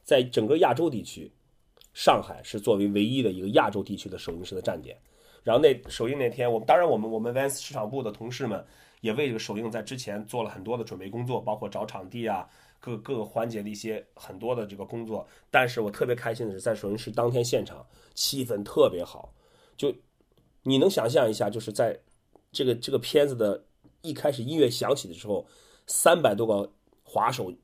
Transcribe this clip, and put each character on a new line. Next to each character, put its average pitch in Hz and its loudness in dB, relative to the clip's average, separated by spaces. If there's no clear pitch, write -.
在 131 6
整 123 0
个 143 4
亚 160 6
洲 160 2
地 117 -4
区， - -16
上 120 4
海 78 -12
是 - -8
作 107 4
为 101 4
唯 104 4
一 127 0
的 107 2
一 92 -6
个 95 -4
亚 120 4
洲 101 -2
地 98 -8
区 92 -10
的 92 -12
首 85 -8
映 85 -10
式 92 -12
的 92 -6
站 82 -4
点。 62 -16
然 117 4
后 135 6
那 139 6
首 117 -4
映 143 -2
那 127 2
天， 120 0
我 113 2
们， 110 -6
当 151 8
然 175 6
我 127 4
们， 110 -2
我 110 -2
们 117 -2
Vans 135 0
市 - -12
场 110 -6
部 131 -4
的 107 -4
同 113 -10
事 131 -6
们 98 -6
也 113 -2
为 143 0
这 123 -4
个 110 -4
首 104 -8
映 113 -4
在 113 -6
之 131 -10
前 107 -8
做 120 -4
了 101 -8
很 95 -14
多 113 -4
的 117 -4
准 101 -12
备 95 -12
工 117 -6
作， 123 -2
包 107 -2
括 107 -6
找 101 -6
场 95 -12
地 117 -6
啊， 95 -4
各， 120 -10
各 127 -6
个 107 -4
环 113 -4
节 107 -6
的 104 -8
一 104 -8
些 107 -8
很 - -16
多 117 -2
的 113 -4
这 98 -14
个 98 -10
工 117 -8
作。 110 -8
但 131 6
是 120 -2
我 104 0
特 131 -2
别 120 2
开 117 -4
心 120 -4
的 98 -4
是， 95 -12
在 113 0
首 101 -6
映 107 -2
式 113 -10
当 120 0
天 120 2
现 120 0
场， 73 -16
气 135 -2
氛 104 -4
特 127 4
别 87 -4
好。 - -16
就 139 -2
你 131 2
能 170 6
想 117 2
象 131 4
一 110 0
下， 104 -2
就 110 -6
是 110 -8
在 113 0
这 - -2
个， 123 2
这 123 -8
个 135 2
片 147 4
子 135 -2
的 104 0
一 160 -6
开 147 0
始 127 -4
音 151 -4
乐 135 6
响 120 0
起 98 -6
的 82 -14
时 90 -16
候， 98 -2
三 170 4
百 120 4
多 110 0
个 101 0
滑 110 0
手 110 -4